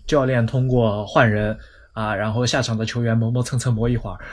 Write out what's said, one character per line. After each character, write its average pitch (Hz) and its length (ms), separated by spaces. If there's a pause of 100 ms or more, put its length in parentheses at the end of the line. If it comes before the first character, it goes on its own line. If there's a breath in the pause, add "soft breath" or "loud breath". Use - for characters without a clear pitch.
教 143 200
练 123 200
通 127 220
过 113 400
换 127 220
人 107 280 (360 soft breath)
啊， 107 220
然 107 160
后 120 140
下 127 160
场 113 160
的 110 80
球 120 160
员 113 160
磨 113 140
磨 123 100
蹭 123 160
蹭 120 160
磨 113 160
一 120 80
会 104 140
儿， 90 60 (160 loud breath)